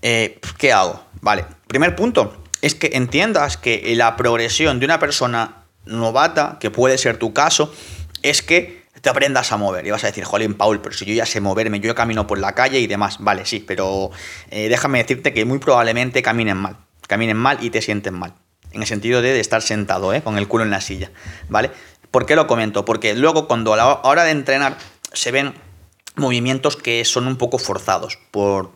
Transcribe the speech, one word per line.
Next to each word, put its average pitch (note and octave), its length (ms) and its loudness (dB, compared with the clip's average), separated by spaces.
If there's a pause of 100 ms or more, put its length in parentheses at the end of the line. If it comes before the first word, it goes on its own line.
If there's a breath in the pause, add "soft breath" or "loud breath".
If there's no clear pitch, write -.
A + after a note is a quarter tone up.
Eh, A2+ 360 0 (180)
¿qué C3+ 160 4
hago? F#2 320 2 (160)
Vale, G#2 260 0 (200)
primer E3 300 0
punto F3+ 480 0 (160)
es D3+ 160 0
que D#3+ 160 -2
entiendas D3 640 0
que A#2 400 -2
la A#2 200 4
progresión B2 640 2
de B2+ 60 0
una D#3 160 2
persona B2 640 -2 (200)
novata, A#2 760 0
que G#2+ 100 -2
puede B2+ 260 2
ser A#2 200 0
tu A2+ 160 -4
caso, D3+ 420 2 (480 loud breath)
es - 180 2
que - 420 0 (180)
te C#3 100 2
aprendas C3+ 400 0
a A2 60 0
mover. F#2+ 280 -2
Y G2 60 -4
vas G#2+ 140 -2
a - 20 -2
decir, - 160 -6
"Jolín, G#2 320 -2
Paul, G#2 260 0
pero - 140 -12
si - 100 -8
yo G#2 80 -4
ya A2+ 140 0
sé - 140 -4
moverme, G#2 400 -2
yo A2 80 -2
ya A#2 80 -2
camino A2 320 0
por G2+ 100 -2
la G2 160 -4
calle C3 240 2
y A#2+ 80 2
demás". G2+ 320 -2
Vale, G2+ 280 -2
sí, G#2+ 200 -4
pero, F#2+ 460 -2 (400 loud breath)
eh, G#2+ 160 -4
déjame B2+ 300 2
decirte B2+ 360 0
que A2 100 2
muy C3 140 0
probablemente B2 640 2
caminen A2 340 0
mal. F#2+ 200 -6 (320)
Caminen G#2+ 280 0
mal B2+ 240 2
y A2+ 100 -4
te A2 120 0
sienten G#2 320 -4
mal. F2+ 200 -10 (360)
En G#2+ 100 -10
el A2 60 -6
sentido A#2 360 0
de, B2+ 100 2
de B2 80 2
estar A2 200 0
sentado, G2 540 -2
¿eh? D3+ 80 -2
Con G#2+ 160 -4
el G2+ 80 -2
culo A2+ 160 0
en G#2+ 80 0
la G2 100 -2
silla, F#2+ 300 -8 (380 loud breath)
¿vale? A2 240 0 (400 loud breath)
¿Por B2 140 4
qué D3+ 100 4
lo D#3 100 4
comento? G#2+ 380 0
Porque G#2+ 300 0
luego D#3 340 2
cuando A2+ 240 2
a G#2+ 40 6
la A#2 100 6 (180)
hora D3 200 6
de D#3+ 80 2
entrenar C#3 440 0 (380 loud breath)
se - 180 -2
ven C#3 220 0 (600)
movimientos B2+ 640 0
que A#2 300 -2
son B2 200 0
un C3 100 -2
poco B2 220 -2
forzados F#2+ 600 -4 (120)
por G2 460 0